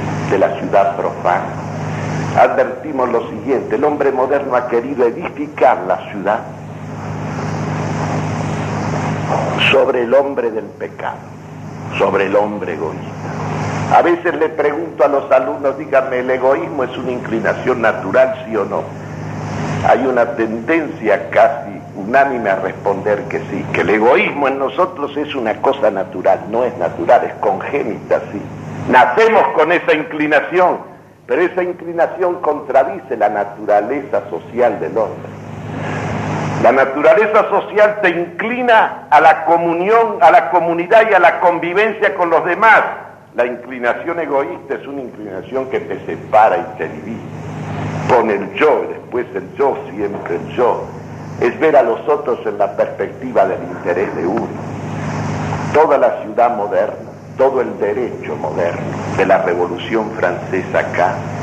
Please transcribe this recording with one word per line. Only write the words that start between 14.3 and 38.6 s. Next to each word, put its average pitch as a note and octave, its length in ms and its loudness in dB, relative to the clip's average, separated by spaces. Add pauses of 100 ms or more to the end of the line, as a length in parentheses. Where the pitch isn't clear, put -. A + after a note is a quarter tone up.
le D#3 140 2
pregunto D3+ 560 0
a - 20 2
los C#3 240 0
alumnos, C3+ 460 0
díganme, C3 420 0
¿el B2+ 100 -2
egoísmo C3+ 540 0
es B2 140 -6
una - 140 -6
inclinación A#2 720 -2
natural, G#2+ 640 2
sí G#2+ 120 -4
o G2+ 80 0
no? G2 160 -4 (1080)
Hay A#2+ 180 4
una B2 200 4 (100)
tendencia A2 960 0
casi G#2+ 500 2 (160)
unánime A#2+ 540 2
a F#2+ 60 2
responder F#2+ 680 -2
que - 160 -4 (100)
sí, - 220 -6
que - 100 0
el - 100 2
egoísmo C#3 560 4
en C3+ 120 0
nosotros C#3+ 560 -2
es D3 200 -4
una A2 260 -2
cosa - 300 2
natural. F#2 580 0
No A2+ 140 0
es A#2 140 -2
natural, E2+ 480 2
es - 100 -6
congénita, - 840 -2 (120)
sí. G2+ 100 -8 (480)
Nacemos A3 540 6 (120)
con D#3+ 160 4
esa E3 220 2
inclinación, D3+ 840 2 (500)
pero C3+ 140 2
esa F3+ 200 0
inclinación F3 800 -2
contradice B2+ 760 0
la G#2 120 4
naturaleza G#2 1000 0
social G#2 500 -2
del E2 180 -4
hombre. G#2 320 -4 (1300)
La B2 80 6
naturaleza D#3 800 4
social G#3 520 2
te F#3+ 80 4
inclina G#3+ 1000 0